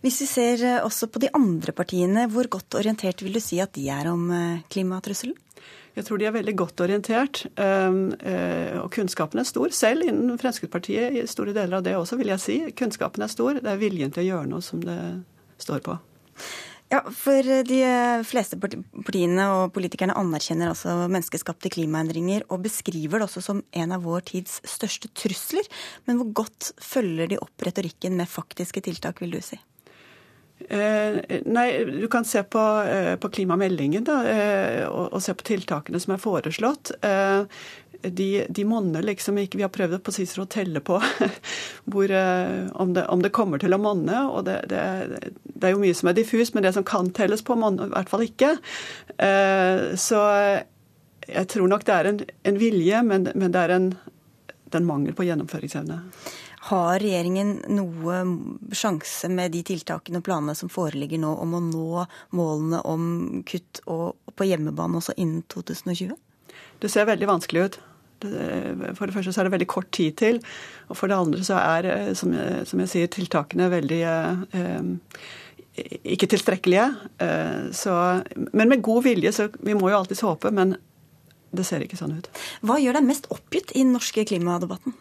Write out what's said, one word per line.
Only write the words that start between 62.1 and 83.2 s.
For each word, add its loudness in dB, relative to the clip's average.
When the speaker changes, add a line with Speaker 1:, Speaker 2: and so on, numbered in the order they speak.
Speaker 1:
målene 0
om -2
kutt -10
og, -6
på 0
hjemmebane 0
også -4
innen 0
to -10
tusen -6
og -4
tjue? -8
Speaker 2:
Det -2
ser 4
veldig 2
vanskelig 2
ut. -6
Det, -6
for -6
det -6
første -2
så 2
er 4
det 2
veldig 0
kort -4
tid 0
til, 4
og -10
for 0
det 4
andre 2
så 2
er, 4
eh, 0
som 0
jeg, -2
som 2
jeg -6
sier, 2
tiltakene 0
veldig, 0
eh, -2
eh, -8
ikke 2
tilstrekkelige. 4
Eh, -2
så, 0
men 6
med 4
god 4
vilje, 4
så 0
vi -2
må 4
jo 6
alltids 0
håpe, 0
men 4
det -2
ser -2
ikke -8
sånn -6
ut. -16
Speaker 1:
Hva 4
gjør 4
deg 6
mest -2